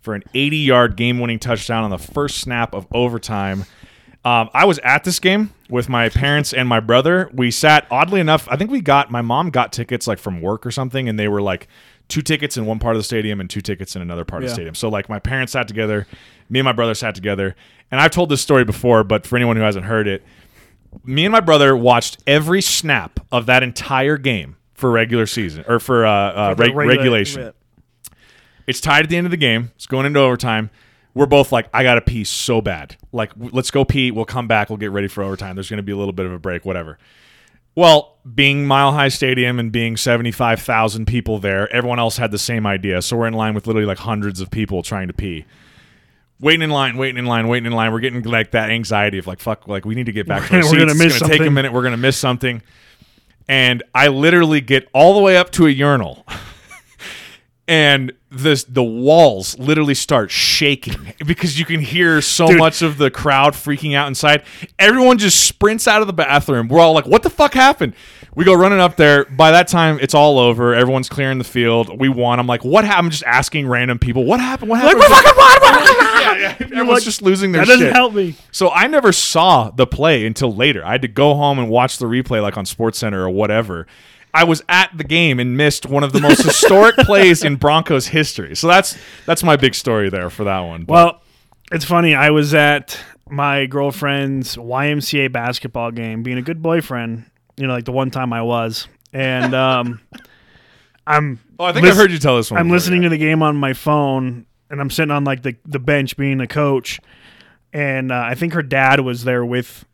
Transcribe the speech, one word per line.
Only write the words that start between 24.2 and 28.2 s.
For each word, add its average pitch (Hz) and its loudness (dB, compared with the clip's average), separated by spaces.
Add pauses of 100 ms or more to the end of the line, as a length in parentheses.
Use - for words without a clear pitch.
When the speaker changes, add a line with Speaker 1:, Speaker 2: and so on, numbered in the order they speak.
Speaker 1:
for 131 -2
regular 113 0
season, 78 -8
or 117 0
for, 120 0
uh, 107 2
uh, 101 0
Speaker 2:
For 95 -2
the 117 0
Speaker 1:
reg-, 123 2
Speaker 2:
regular 143 2
Speaker 1:
regulation. 127 -2
Speaker 2:
rip. 113 -16 (1120)